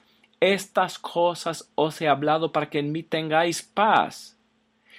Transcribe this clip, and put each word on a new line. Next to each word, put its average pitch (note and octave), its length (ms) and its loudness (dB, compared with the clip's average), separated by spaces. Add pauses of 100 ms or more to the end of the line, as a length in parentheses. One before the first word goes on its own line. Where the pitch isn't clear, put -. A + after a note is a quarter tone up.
(380)
"Estas F#3 600 0
cosas E3+ 800 -4
os D3+ 260 0
he D#3 60 0
hablado D3+ 440 2
para D3+ 160 0
que D3+ 120 -4
en D3 120 -2
mí E3 100 -6
tengáis D#3+ 600 -2
paz. F3+ 720 0 (640)